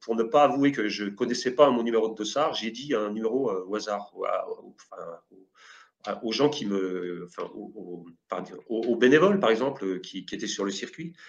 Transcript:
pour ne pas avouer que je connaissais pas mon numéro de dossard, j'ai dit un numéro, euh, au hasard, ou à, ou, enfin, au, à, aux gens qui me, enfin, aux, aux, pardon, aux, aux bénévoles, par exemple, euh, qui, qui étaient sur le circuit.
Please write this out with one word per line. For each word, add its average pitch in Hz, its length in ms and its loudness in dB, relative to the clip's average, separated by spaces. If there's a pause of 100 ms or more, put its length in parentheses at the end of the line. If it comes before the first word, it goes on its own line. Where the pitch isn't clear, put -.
pour 113 160 -4
ne 113 60 4
pas 147 220 6
avouer 139 280 4
que 110 160 0
je 101 160 -4
connaissais 120 460 -2
pas 143 180 4
mon 120 140 2
numéro 113 260 0
de 110 60 -8
dossard, 135 400 -2
j'ai 113 160 -6
dit 131 240 -6
un 107 160 -2
numéro, 113 400 -2
euh, 92 160 -4
au 101 100 -4
hasard, 104 380 -6
ou 92 100 -8
à, 95 240 -2 (140)
ou, - 120 -20 (160)
enfin, 92 140 -14 (260)
au, 95 160 -20 (600)
à, 104 180 -6
aux 110 80 -2
gens 135 160 4
qui 143 160 -4
me, 90 600 -4
enfin, 87 280 -10
aux, 101 200 -12
aux, 87 320 -14 (240)
pardon, - 260 -8 (120)
aux, 110 120 -2
aux 113 160 2
bénévoles, 156 440 8
par 113 100 6
exemple, 113 340 0
euh, 92 140 -2
qui, 92 260 -12
qui - 100 -10
étaient 104 120 -6
sur 101 180 -4
le 98 60 0
circuit. 160 420 -8 (160)